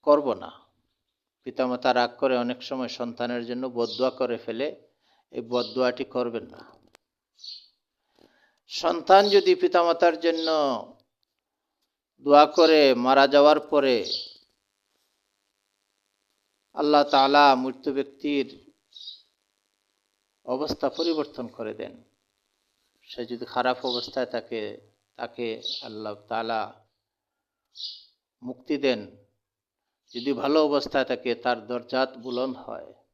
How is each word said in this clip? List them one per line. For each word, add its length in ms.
করব 320
না। 320
পিতামাতা 500
রাগ 240
করে 200
অনেক 260
সময় 240
সন্তানের 580
জন্য 220
বদদোয়া 420
করে 280
ফেলে, 380
এই 100
বদদোয়াটি 640
করবেন 400
না। 320
সন্তান 640
যদি 260
পিতামাতার 640
জন্য 300
দোয়া 240
করে 480
মারা 340
যাওয়ার 320
পরে 540
আল্লাহ 300
তাআলা 520
মৃত 340
ব্যক্তির 840
অবস্থা 440
পরিবর্তন 580
করে 260
দেন, 300
সে 220
যদি 200
খারাপ 400
অবস্থায় 400
থাকে, 520
তাকে 460
আল্লাহ 340
তাআলা 680
মুক্তি 340
দেন, 300
যদি 180
ভালো 320
অবস্থায় 400
থাকে 300
তার 320
দরজাত 500
বুলন্দ 400
হয়। 360